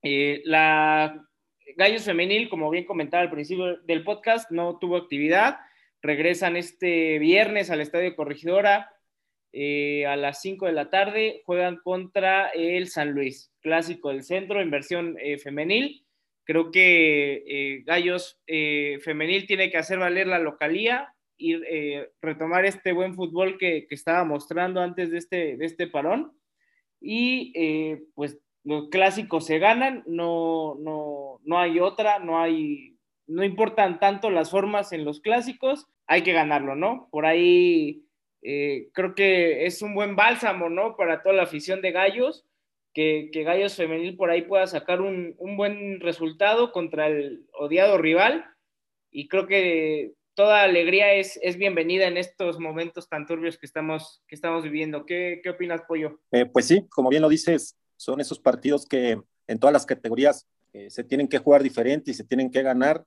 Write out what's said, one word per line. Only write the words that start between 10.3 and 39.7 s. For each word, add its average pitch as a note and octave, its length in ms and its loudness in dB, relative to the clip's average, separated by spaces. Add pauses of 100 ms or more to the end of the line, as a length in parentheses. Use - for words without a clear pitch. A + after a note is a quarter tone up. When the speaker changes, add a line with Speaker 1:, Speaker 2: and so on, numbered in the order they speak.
Speaker 1:
cinco F#3+ 260 -6
de E3+ 60 0
la D3+ 180 -4
tarde. G#3 540 0
Juegan F3+ 340 -2
contra F#3 720 -2
el F3 380 -2
San D3 220 -4
Luis, C#3 500 -6
clásico E3 500 -4
del C3+ 120 -6
centro F#3+ 380 -4
en E3+ 100 -2
versión, E3 500 -4
eh, C#3+ 180 -6
femenil. E3 680 -4 (380)
Creo D#3+ 260 0
que, D#3+ 760 4
eh, C#3 380 -6
Gallos, F3 600 -2
eh, D3 560 -2
Femenil E3 440 -2
tiene F#3+ 240 0
que F3 80 -2
hacer F3+ 200 -2
valer F#3 280 0
la F3+ 120 0
localía G3+ 760 -2 (220)
y, E3 180 -2
eh, D3 560 -8 (100)
retomar E3 440 -2
este G3 280 -2
buen F#3 220 -2
fútbol F#3 440 -4
que, E3 300 -2
que D3 60 -12
estaba E3+ 300 0
mostrando E3+ 560 -4
antes F3+ 300 -4
de E3+ 80 -6
este, E3+ 380 -6
de D#3 100 -6
este E3 200 -6
parón. F3 460 -4 (680)
Y, B3 560 -4
eh, D#3 460 -2 (120)
pues, D3 240 -8 (240)
los D3 260 -6
clásicos F#3 580 0
se D#3+ 120 0
ganan, A#3+ 480 2
no, E3 720 -4
no, D3 640 -10
no E3 140 0
hay E3+ 220 2
otra, G3+ 380 2
no E3 220 -2
hay, D#3 580 -4 (280)
no E3 160 -4
importan G3+ 560 0
tanto G3+ 320 2
las E3 200 0
formas G3 420 -2
en D#3 120 -6
los D3 160 -8
clásicos, B3 640 -2 (200)
hay E3 160 4
que F3 120 0
ganarlo, C#3+ 420 0
¿no? A3 340 -4
Por D3+ 140 -4
ahí E3+ 800 4 (380)
eh, C#3+ 500 -4
creo F#3 220 -4
que F3 520 2
es F3 160 -6